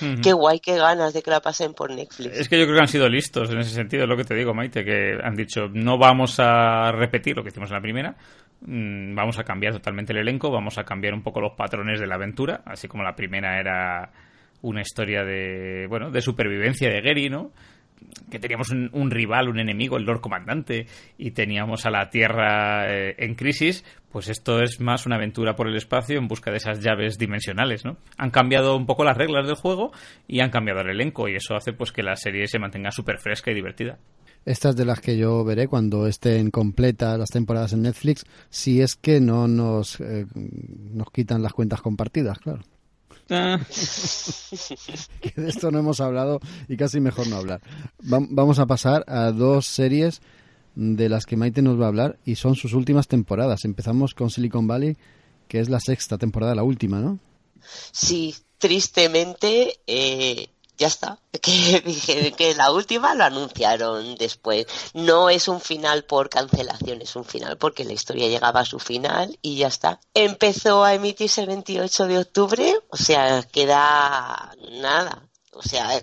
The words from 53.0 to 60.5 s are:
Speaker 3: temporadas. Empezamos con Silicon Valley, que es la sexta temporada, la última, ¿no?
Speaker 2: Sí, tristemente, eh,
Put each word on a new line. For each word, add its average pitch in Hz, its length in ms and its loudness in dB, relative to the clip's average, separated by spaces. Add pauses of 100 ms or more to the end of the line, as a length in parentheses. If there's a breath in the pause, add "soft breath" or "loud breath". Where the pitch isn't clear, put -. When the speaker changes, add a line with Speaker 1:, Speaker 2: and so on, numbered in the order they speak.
Speaker 3:
temporadas. 113 580 0
Empezamos 113 500 0
con 117 160 -2
Silicon 117 360 0
Valley, 139 300 0 (520 soft breath)
que 113 120 -2
es 117 80 0
la 127 120 0
sexta - 360 -2
temporada, 110 380 0
la 107 80 0
última, 110 380 0
¿no? 185 180 -2 (720 loud breath)
Speaker 2:
Sí, 165 440 -2 (240)
tristemente, 180 1300 2
eh, 131 600 -2 (280)